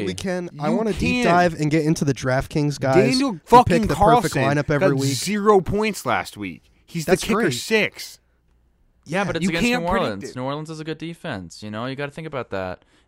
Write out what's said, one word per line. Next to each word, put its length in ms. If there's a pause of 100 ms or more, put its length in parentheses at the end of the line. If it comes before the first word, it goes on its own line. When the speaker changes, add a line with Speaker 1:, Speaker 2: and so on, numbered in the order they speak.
Speaker 1:
history. 100
Speaker 2:
can. 360 (100)
I 100
Speaker 3:
You 60
Speaker 2:
want 140
a 40
deep 300
Speaker 3:
can. 20
Speaker 2:
dive 340
and 120
get 120
into 220
the 80
DraftKings 680
guys 160 (180)
Speaker 3:
Daniel 180
Speaker 2:
who 80
pick 100
Speaker 3:
fucking 380
Speaker 2:
the 80
Speaker 3:
Carlson 340
Speaker 2:
perfect 60 (340)
lineup 20
every 180
Speaker 3:
got 120
Speaker 2:
week. 120
Speaker 3:
zero 480
points 440
last 320
week. 240 (240)
He's 220
Speaker 2:
That's 140
Speaker 3:
the 80
kicker 120
Speaker 2:
great. 120
Speaker 1:
Yeah, 60
Speaker 3:
six. 600 (840)
Speaker 2:
Yeah. 200
Speaker 1:
but 100
it's 80
Speaker 3:
You 60
Speaker 1:
against 180
Speaker 3:
can't 160
Speaker 1:
New 60
Speaker 3:
predict 160
Speaker 1:
Orleans. 240
Speaker 3:
it. 80
Speaker 1:
New 60
Orleans 260
is 100
a 60
good 120
defense. 640
You 80
know, 180
you 100
gotta 160
think 120
about 260
that. 340 (220)